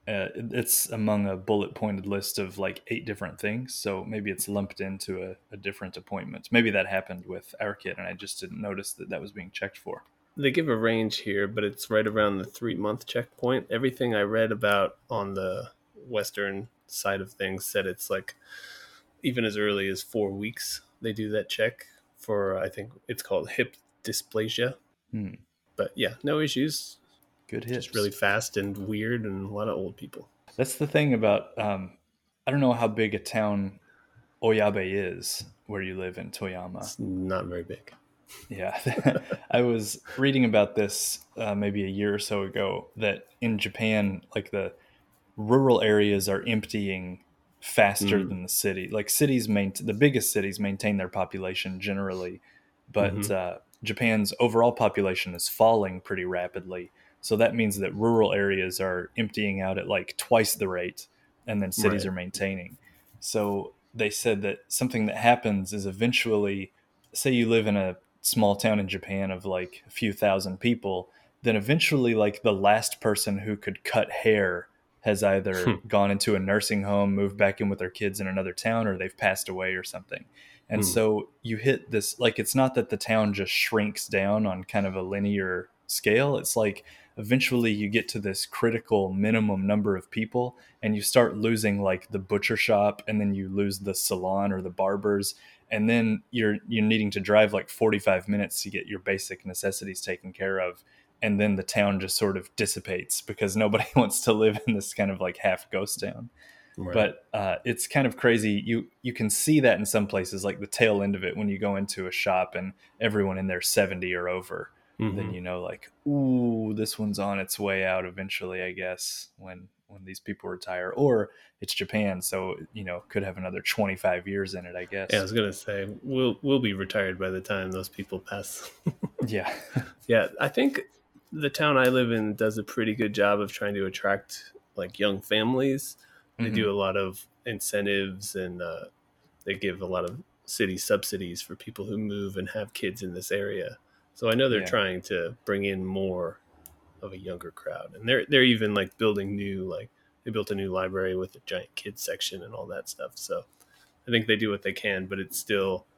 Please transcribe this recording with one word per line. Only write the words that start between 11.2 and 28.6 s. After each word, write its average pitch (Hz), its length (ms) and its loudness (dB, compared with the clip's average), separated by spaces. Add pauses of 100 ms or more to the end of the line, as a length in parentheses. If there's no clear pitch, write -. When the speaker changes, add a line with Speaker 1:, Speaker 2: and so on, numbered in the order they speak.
Speaker 2:
but 107 160 -2
it's - 260 -6
right 110 160 4
around 107 340 2
the 92 40 -6
three 107 320 -6
month 104 300 -4
checkpoint. 123 640 -2
Everything 123 440 0
I 104 100 2
read 110 280 2
about 101 460 2 (120)
on 98 260 -4
the 95 340 -4 (260)
Western 101 720 -4 (180)
side 98 360 -4
of 95 100 -10
things 95 340 -6
said 98 200 -2
it's, 90 240 -8
like, 98 260 -4 (840)
even 123 240 0
as 104 120 -2
early 101 300 0
as 95 160 -4
four 104 280 -2
weeks - 500 -8 (200)
they 110 120 -4
do 107 160 -4
that 107 180 -2
check - 380 -2 (320)
for, 98 420 -2
I 92 80 -2
think 107 240 -10 (160)
it's - 160 -8
called - 280 -2
hip - 260 -2 (260)
dysplasia. 113 720 -2 (360)
Speaker 1:
Hmm. 104 240 -6 (420)
Speaker 2:
But 101 180 -2
yeah, 113 280 0
no 147 180 0
issues. 147 560 -2 (500)
Speaker 1:
Good 113 200 -8
Speaker 2:
Just 120 200 -6
Speaker 1:
hips. - 80 -12
Speaker 2:
really 104 160 2
fast 104 460 0
and 101 180 -2 (120)